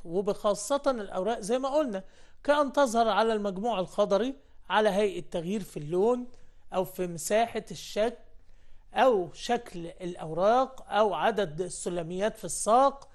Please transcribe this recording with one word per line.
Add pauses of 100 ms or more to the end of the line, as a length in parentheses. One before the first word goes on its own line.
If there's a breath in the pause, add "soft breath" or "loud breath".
وبخاصة
الأوراق
زي
ما
قلنا، (400 soft breath)
كأن
تظهر
على
المجموع
الخضري (360 soft breath)
على
هيئة (100)
تغيير
في
اللون (480 soft breath)
أو
في
مساحة
الشكل (760)
أو
شكل
الأوراق
أو
عدد
السلميات
في
الساق